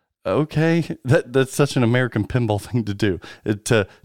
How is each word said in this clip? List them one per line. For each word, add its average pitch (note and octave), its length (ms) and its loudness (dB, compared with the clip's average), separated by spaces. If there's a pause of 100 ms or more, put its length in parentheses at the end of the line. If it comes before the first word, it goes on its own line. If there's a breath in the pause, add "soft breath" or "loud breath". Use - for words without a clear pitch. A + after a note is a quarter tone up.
(260)
okay. D#3 760 0
That, B2+ 300 0
that's C3 200 2
such C#3+ 220 0
an C3 80 2
American A#2 440 2
pinball G#2+ 340 0
<laughs> - 100 -14
thing A#2 140 0
to G#2 80 -4
do. G2+ 260 0 (260 loud breath)
It, G#2+ 200 -4
to A2 220 2 (180 soft breath)